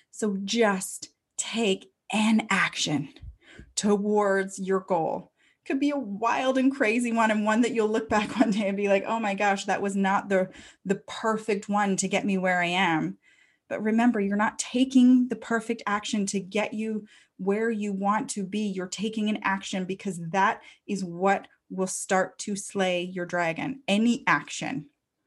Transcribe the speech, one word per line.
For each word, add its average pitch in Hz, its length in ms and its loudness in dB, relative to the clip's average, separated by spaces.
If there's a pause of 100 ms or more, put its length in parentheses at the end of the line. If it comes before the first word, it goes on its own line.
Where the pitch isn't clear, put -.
So 208 280 -2
just 196 720 0 (280)
take 196 540 -2 (200)
an 214 380 2
action - 600 0 (640)
towards 202 840 2
your 190 200 0
goal. 185 520 -2 (340)
Could 269 140 -2
be 285 120 2
a 285 60 -2
wild 247 600 0
and 262 180 4
crazy 233 360 0
one, 226 200 2
and 214 140 0
one 214 160 4
that 233 120 0
you'll 220 140 2
look 220 220 -2
back 202 280 0
<laughs> - 20 6
one 233 120 4
day 202 160 0
and 196 100 -2
be 202 120 0
like, 196 180 2
"Oh 226 120 -2
my 208 140 -2
gosh, 196 320 0
that 190 160 0
was 202 140 -2
not 196 340 0
the, 190 200 2 (360)
the 190 100 0
perfect 214 720 -2
one 202 280 2
to 190 100 0
get 190 180 -2
me 196 120 0
where 180 240 2
I 175 60 0
am." 175 500 0 (520)
But - 120 -4
remember, 226 380 2
you're 196 160 0
not 214 240 0
taking 254 720 6
the 226 60 -6
perfect 226 520 -2
action 208 400 -2
to 202 120 -2
get 196 340 -2
you 214 340 -4 (300)
where 208 340 0
you 208 220 -4
want 196 380 0
to 202 120 -6
be. 196 160 -4
You're 190 280 -2
taking 214 420 -2
an 214 120 -2
action 196 440 -2
because 190 340 -6 (100)
that 196 320 2 (240)
is 190 180 -4
what 180 440 0 (220)
will 185 180 -2
start 185 520 -2
to 208 160 -6
slay 185 460 -2
your 180 240 -6
dragon, 170 640 -2
any 220 400 2
action, - 600 0 (400)